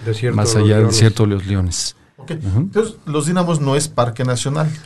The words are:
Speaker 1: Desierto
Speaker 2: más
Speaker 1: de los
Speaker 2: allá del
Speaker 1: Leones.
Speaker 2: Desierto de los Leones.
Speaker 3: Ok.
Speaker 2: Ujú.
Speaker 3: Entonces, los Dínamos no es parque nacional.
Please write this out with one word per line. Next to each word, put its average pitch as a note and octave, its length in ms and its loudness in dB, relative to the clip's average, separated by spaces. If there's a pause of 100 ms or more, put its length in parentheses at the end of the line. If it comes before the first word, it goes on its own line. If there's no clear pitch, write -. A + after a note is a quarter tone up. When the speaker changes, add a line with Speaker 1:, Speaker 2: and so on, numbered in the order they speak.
Speaker 1:
Desierto A2+ 300 -2
Speaker 2:
más G#2 180 2
Speaker 1:
de G#2+ 60 2
los G#2 60 4
Speaker 2:
allá G#2 100 6
del G#2+ 80 4
Speaker 1:
Leones. G#2 120 2
Speaker 2:
Desierto A2 280 4
de G#2 60 2
los F#2+ 180 -2
Leones. F#2 480 -2 (220)
Speaker 3:
Ok. D#3+ 140 -14
Speaker 2:
Ujú. G#2 280 -2
Speaker 3:
Entonces, G3+ 360 -2 (100)
los D3 220 -2
Dínamos E3+ 340 0
no C3+ 160 0
es C#3+ 100 -2
parque A#2+ 380 -2
nacional. C#3 440 -2 (160)